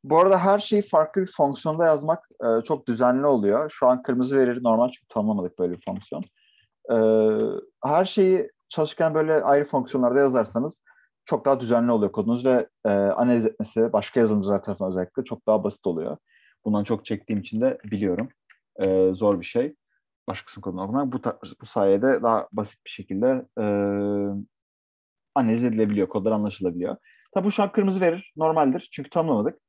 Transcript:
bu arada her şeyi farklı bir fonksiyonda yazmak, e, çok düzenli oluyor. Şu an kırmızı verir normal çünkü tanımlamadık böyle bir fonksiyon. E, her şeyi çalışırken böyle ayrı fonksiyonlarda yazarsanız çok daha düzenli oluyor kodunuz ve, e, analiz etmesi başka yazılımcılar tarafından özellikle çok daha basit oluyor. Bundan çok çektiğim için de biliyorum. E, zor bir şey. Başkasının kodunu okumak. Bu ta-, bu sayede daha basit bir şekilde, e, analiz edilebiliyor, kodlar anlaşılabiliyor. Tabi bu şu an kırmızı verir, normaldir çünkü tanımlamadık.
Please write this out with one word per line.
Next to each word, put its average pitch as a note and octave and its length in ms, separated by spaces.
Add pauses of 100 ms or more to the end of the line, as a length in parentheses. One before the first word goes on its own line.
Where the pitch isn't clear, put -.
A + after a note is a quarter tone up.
bu D3+ 160
arada F#3+ 180
her G3 200
şeyi G#3 240
farklı E3 400
bir F#3 140
fonksiyonda D#3+ 500
yazmak, D#3 420 (160)
e, A2+ 180
çok C#3 260
düzenli B2 380
oluyor. B2 440
Şu - 160
an B2+ 160
kırmızı B2+ 360
verir B2 260
normal A#2+ 260
çünkü - 180
tanımlamadık G#2 500
böyle F2+ 140
bir F2 120
fonksiyon. - 400 (680)
E, A#2 60 (880)
her D#3 200
şeyi F#3 460 (180)
çalışırken D#3 460
böyle D#3 280
ayrı C#3+ 220
fonksiyonlarda B2+ 560
yazarsanız B2+ 600 (420)
çok - 200
daha C3+ 160
düzenli A#2+ 320
oluyor G#2 200
kodunuz A#2 320
ve, B2+ 240 (160)
e, G#2 60
analiz A2 560
etmesi A2+ 460
başka A2 280
yazılımcılar G#2 420
tarafından F#2+ 280
özellikle F#2 340
çok - 220
daha G#2+ 180
basit G2 220
oluyor. E2 300 (480)
Bundan G#2 200
çok G#2+ 200
çektiğim G#2 360
için G#2+ 200
de B2+ 240
biliyorum. G2+ 440 (480)
E, F#2+ 380
zor G2 260
bir F2 60
şey. B2+ 300 (520)
Başkasının - 340
kodunu F#2 200
okumak. B2 300
Bu B2+ 80
ta-, - 180 (220)
bu A#2+ 60
sayede G#2 560
daha A2+ 300
basit G#2+ 320
bir - 60
şekilde, B2 560 (120)
e, A2 60 (1700)
analiz A#2 300
edilebiliyor, G#2+ 440
kodlar G#2+ 240
anlaşılabiliyor. F#2 640 (380)
Tabi F#3+ 120
bu G3+ 60
şu G#3+ 100
an G3 100
kırmızı G3 280
verir, F3+ 360
normaldir D#3 560
çünkü - 180
tanımlamadık. D3+ 580